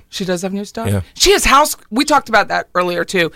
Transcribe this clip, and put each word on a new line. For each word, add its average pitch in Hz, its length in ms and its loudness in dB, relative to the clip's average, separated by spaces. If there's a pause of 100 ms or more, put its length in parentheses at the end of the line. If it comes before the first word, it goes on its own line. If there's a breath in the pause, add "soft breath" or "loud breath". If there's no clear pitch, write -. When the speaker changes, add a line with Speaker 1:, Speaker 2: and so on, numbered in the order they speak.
Speaker 1:
She - 160 -8
does 175 180 -4
have 190 100 -6
new 202 120 -6
stuff? 226 240 -8
Speaker 2:
Yeah. 143 140 0 (120)
Speaker 1:
She - 180 2
has 392 120 2
house, 294 320 4 (140)
we 247 140 0
talked 285 240 2
about 214 200 2
that 175 280 -4
earlier, 175 280 -2
too. 170 320 0